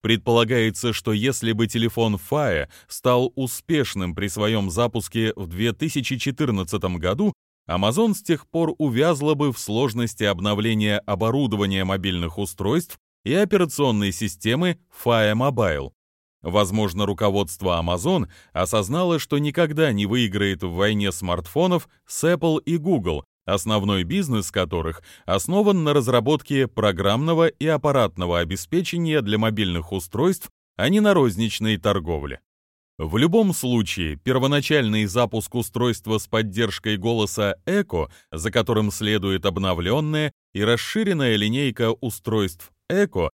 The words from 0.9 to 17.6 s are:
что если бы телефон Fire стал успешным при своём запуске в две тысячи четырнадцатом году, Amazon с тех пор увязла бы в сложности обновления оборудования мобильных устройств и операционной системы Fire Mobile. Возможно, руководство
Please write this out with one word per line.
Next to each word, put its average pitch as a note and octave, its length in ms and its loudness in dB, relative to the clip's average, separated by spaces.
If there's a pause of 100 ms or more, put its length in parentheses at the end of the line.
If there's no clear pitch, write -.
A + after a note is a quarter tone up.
что A2 200 -4
если A2+ 400 0
бы A2 160 2
телефон A2+ 480 0
Fire G#2 520 -2 (200)
стал B2 480 2
успешным A#2+ 800 -2
при G2 100 -2
своём G#2 420 0
запуске A2 680 -2
в F#2+ 100 -10
две G2 260 -2
тысячи C#3 440 -4
четырнадцатом G2+ 800 -2
году, G#2+ 360 0 (380)
Amazon A#2+ 420 2
с - 100 -6
тех - 260 -2
пор D#3+ 300 0
увязла D3 560 2
бы C#3+ 180 0
в A2 80 -8
сложности A2+ 640 -2
обновления G#2 760 2
оборудования G#2 880 0
мобильных F2+ 540 -2
устройств G#2 600 -4 (260)
и A2 80 -2
операционной C#3+ 800 2
системы C3+ 680 -2 (240)
Fire A2 300 2
Mobile. G#2+ 580 0 (500)
Возможно, G2+ 640 0
руководство G2 720 0